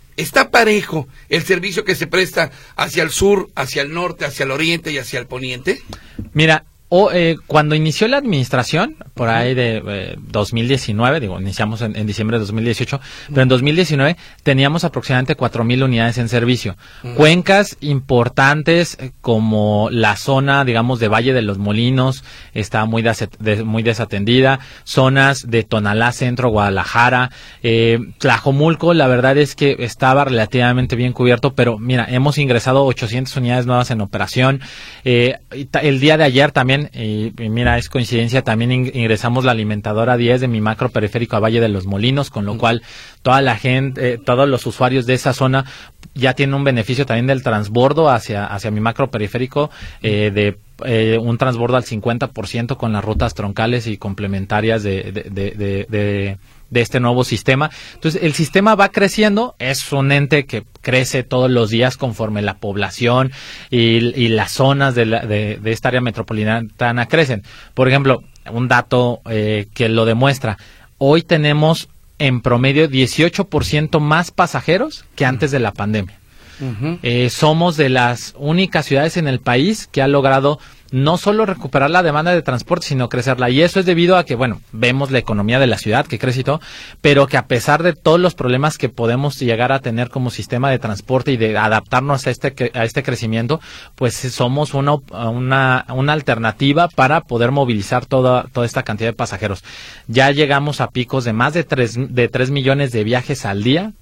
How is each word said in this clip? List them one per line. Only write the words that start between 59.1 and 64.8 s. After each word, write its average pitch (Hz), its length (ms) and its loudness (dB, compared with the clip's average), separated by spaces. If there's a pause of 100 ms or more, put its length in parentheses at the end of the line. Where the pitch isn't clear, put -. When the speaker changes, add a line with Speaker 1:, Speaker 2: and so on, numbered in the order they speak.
Speaker 2:
es 131 320 -6
un 139 200 0
ente 143 360 2
que 110 160 -8 (180)
crece 127 400 0
todos 127 300 0
los 117 180 2
días 120 260 0
conforme 107 460 -4
la 101 140 -2
población 117 760 -2 (380)
y, 123 100 2 (400)
y 117 100 2
las 107 220 0
zonas 135 440 2